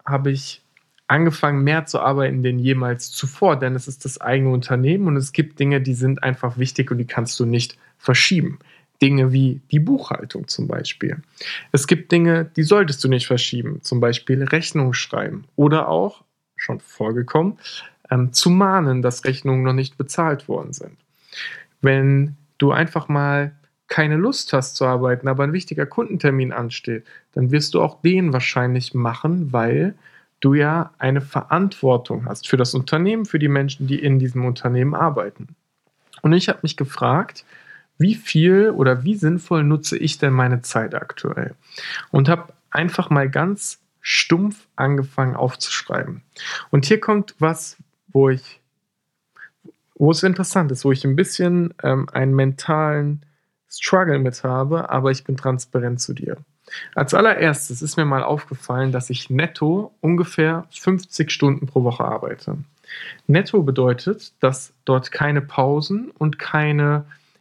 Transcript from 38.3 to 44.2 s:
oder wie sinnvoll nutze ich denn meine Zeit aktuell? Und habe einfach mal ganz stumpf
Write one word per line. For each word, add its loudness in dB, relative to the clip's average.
oder 2
wie 2
sinnvoll 0
nutze 0
ich -4
denn 2
meine 2
Zeit -4
aktuell? -8
Und 4
habe 0
einfach -2
mal 2
ganz -4
stumpf 0